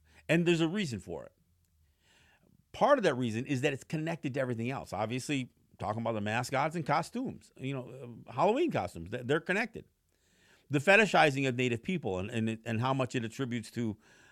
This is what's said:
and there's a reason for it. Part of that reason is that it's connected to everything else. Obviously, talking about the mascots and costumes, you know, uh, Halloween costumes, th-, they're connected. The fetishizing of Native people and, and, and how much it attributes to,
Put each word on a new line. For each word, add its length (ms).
and 180
there's 160
a 60
reason 320
for 260
it. 60
Part 260
of 60
that 120
reason 300
is 160
that 120
it's 100
connected 500
to 60
everything 320
else. 220
Obviously, 560
talking 240
about 120
the 80
mascots 540
and 100
costumes, 720
you 160
know, 120
uh, 40
Halloween 400
costumes, 400
th-, 140
they're 140
connected. 460
The 100
fetishizing 680
of 80
Native 280
people 360
and, 100
and, 360
and 160
how 120
much 220
it 80
attributes 480
to, 240